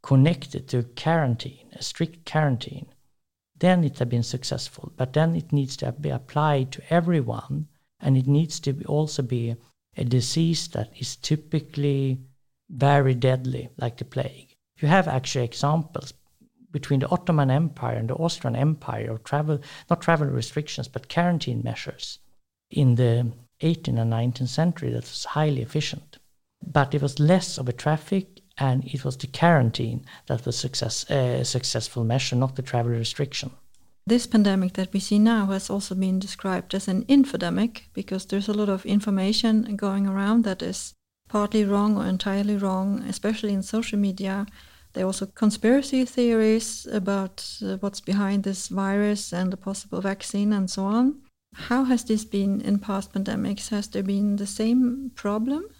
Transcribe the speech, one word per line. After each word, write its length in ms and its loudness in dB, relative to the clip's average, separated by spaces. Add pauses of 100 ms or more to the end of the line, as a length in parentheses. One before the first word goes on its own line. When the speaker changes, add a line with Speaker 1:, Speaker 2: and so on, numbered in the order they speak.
Speaker 1:
connected 680 4
to 120 0 (140)
quarantine, 760 -2
a 100 -14
strict 460 -6
quarantine. 580 0 (720)
Then 280 4
it 160 0
has 80 0
been 160 2
successful, 720 -8
but 160 -2
then 240 2
it 160 -4
needs 240 0
to 160 -4
be 160 -4
applied 640 0
to 100 -14 (100)
everyone, 760 0 (320)
and 160 4
it 100 4
needs 340 2
to 120 -2
be 140 -6
also 360 -2
be 320 -2 (420)
a 80 -2
disease 640 0
that 300 -6
is 180 -10
typically 1040 -2 (500)
very 440 4
deadly, 600 0
like 200 -4
the 80 -8
plague. 500 -8 (240)
You 80 0
have 220 4
actually 360 -2
examples 680 -2 (560)
between 300 0
the 80 -2
Ottoman 420 2
Empire 460 0
and 120 -2
the 60 -2
Austrian 400 -2
Empire 560 0
of 140 -8
travel, 340 0 (320)
not 100 2
travel 280 2
restrictions, 580 -4
but 260 -10
quarantine 520 0
measures 560 -10 (500)
in 240 4
the 380 2 (280)
eighteenth 380 0
and 120 2
nineteenth 400 0
century 400 0
that 120 -4
was 220 -12
highly 360 0
efficient. 580 -6 (460)
But 300 0
it 80 0
was 160 -2
less 400 4
of 100 -4
a 40 -2
traffic, 680 -2 (160)
and 280 2
it 200 -8
was 120 -2
the 100 -10
quarantine 800 2 (220)
that 200 -4
was 100 -2
success, 540 -4
a 340 0
successful 600 -2
measure, 320 0
not 180 2
the 80 -6
travel 300 0
restriction. 580 -4 (560)
Speaker 2:
This 200 2
pandemic 480 2
that 180 -4
we 80 0
see 180 2
now 280 4
has 240 -4
also 240 -4
been 260 0
described 540 -4
as 120 -2
an 200 0
infodemic 760 2 (120)
because 320 -6
there's 220 -2
a 60 0
lot 140 0
of 180 -2
information 920 2
going 300 0
around 380 2
that 180 -4
is 320 -8 (340)
partly 360 0
wrong 320 2
or 100 -2
entirely 500 0
wrong, 520 -2
especially 440 -4
in 100 0
social 360 -2
media. 480 -2 (460)
There 120 -2
are 20 2
also 200 -2
conspiracy 760 2
theories 840 2
about, 580 -4 (160)
uh, 120 -4
what's 240 -6
behind 420 0
this 240 -4
virus 640 0
and 200 0
the 40 -6
possible 440 -8
vaccine 520 -2
and 160 0
so 160 -4
on. 360 2 (340)
How 300 0
has 180 2
this 220 -2
been 380 0
in 180 0
past 320 -6
pandemics? 560 -4
Has 180 -4
there 160 -6
been 340 0
the 100 -4
same 680 0
problem? 520 -2 (140)